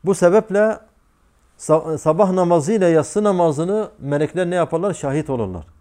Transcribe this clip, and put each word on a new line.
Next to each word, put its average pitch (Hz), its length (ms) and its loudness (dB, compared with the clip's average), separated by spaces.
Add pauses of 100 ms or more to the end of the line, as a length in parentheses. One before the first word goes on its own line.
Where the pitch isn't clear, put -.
Bu 190 100 0
sebeple 208 640 2 (800)
sa-, 160 400 0
sabah 185 340 2
namazı 175 400 2
ile 196 140 2
yatsı 165 380 2
namazını 180 640 0 (100)
melekler 151 520 -4
ne 180 40 -4
yaparlar? 170 400 -2
Şahit 147 360 -6
olurlar. 95 360 -6 (140)